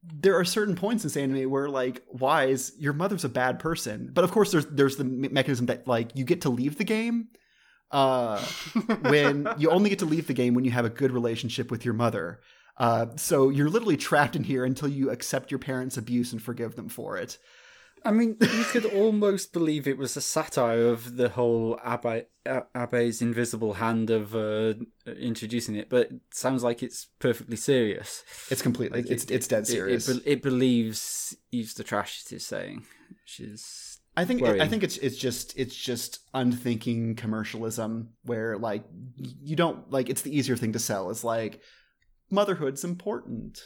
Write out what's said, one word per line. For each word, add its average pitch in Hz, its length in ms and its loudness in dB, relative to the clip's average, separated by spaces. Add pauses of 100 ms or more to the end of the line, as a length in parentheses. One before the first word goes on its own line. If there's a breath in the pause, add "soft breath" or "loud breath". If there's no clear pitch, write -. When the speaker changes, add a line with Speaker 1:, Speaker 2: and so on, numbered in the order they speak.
Speaker 1:
there 165 340 2
are 180 60 4
certain 208 320 0
points 208 280 0
in 151 40 -2
this 139 80 -4
anime 135 340 0
where, 139 180 0
like, 127 400 -2
wise, 135 720 2
your 147 140 0
mother's 175 320 -2
a 143 40 0
bad 127 300 2
person. 123 540 -4
But 175 120 6
of 180 60 4
course, 202 220 4
there's, 151 140 4
there's 139 300 4
the 151 80 -2
me-, 131 240 -2
mechanism 127 380 2
that, 117 200 -2
like, 120 280 0
you 135 100 -2
get 170 180 0
to 151 80 2
leave 127 280 0
the 226 60 0
game. 226 440 -2 (640 soft breath)
Uh, 127 500 4
Speaker 2:
<laughs> - 600 -2
Speaker 1:
when 143 440 4 (120)
you 156 120 6
only 196 200 6
get 196 80 0
to 185 80 0
leave 156 200 0
the 147 60 -2
game 123 220 4
when 127 100 4
you 127 60 2
have 120 160 2
a 113 40 2
good 131 200 2
relationship 120 600 -2
with 113 140 -6
your 120 100 0
mother. 107 460 -2 (380 soft breath)
Uh, 117 280 2 (100)
so 139 340 4
you're 143 180 4
literally 196 300 2
trapped 147 360 2
in - 100 0
here 127 200 0
until 135 240 0
you 135 220 0
accept 135 420 -4
your 135 60 -2
parents' 131 400 -4
abuse 120 340 0
and 110 100 -6
forgive 117 320 -6
them 113 140 -10
for 104 300 -8
it. - 200 -8 (680 loud breath)
Speaker 3:
I 220 60 2
mean, 220 300 4
you 226 240 4
could 220 220 0
almost 208 680 2
believe 151 340 0
it 135 120 0
was 135 180 -4
a 147 40 -6
satire 117 680 2
of 120 280 -2
the 123 120 2
whole 117 580 0
Abe, 117 380 -2 (220)
A-, 127 180 -2 (100)
Abe's 120 480 0
invisible 117 520 0
hand 113 360 0
of, 107 240 0
uh, 110 400 0 (320)
introducing 113 680 -4
it, 104 120 -8
but 123 220 4
it 127 100 -14 (120)
sounds 127 320 -2
like 120 180 0
it's - 240 -10 (140)
perfectly 117 360 -2
serious. 117 680 0 (260 loud breath)
Speaker 1:
It's 135 120 -2
completely, 123 400 -2
Speaker 3:
Like, 123 80 -4
Speaker 1:
it's, 127 140 -2
Speaker 3:
it, - 60 -10
Speaker 1:
it's 123 160 -2
dead 107 180 0
Speaker 3:
it, - 20 -2
Speaker 1:
serious. 113 420 0
Speaker 3:
it, 127 160 -2
be-, 143 80 0
it 135 100 -2
believes 123 960 0 (160)
Eve's 113 220 -6
the 110 100 -12
trash - 420 -6
it - 60 -14
is - 120 -12
saying, - 420 -10 (360 loud breath)
which - 160 -18
is - 600 -16 (160)
Speaker 1:
I 175 80 0
think, 247 180 0
Speaker 3:
worrying. 214 200 4
Speaker 1:
I - 40 4
think 208 160 0
it's, - 140 -2
it's - 200 -2
just, - 400 -4
it's 131 200 -6
just - 420 -6 (160)
unthinking 120 800 0
commercialism 110 1000 -6 (100)
where, 113 340 -4
like, 107 240 -4 (340)
y-, 127 140 -12 (100)
you 147 140 -6
don't, 165 380 0
like, 131 180 0
it's - 120 -4
the 147 140 -4
easier 127 200 2
thing 110 160 -2
to 113 80 -2
sell. 98 280 -2
It's 110 140 -6
like, 113 380 -2 (680 soft breath)
motherhood's 175 520 0
important. 175 840 -6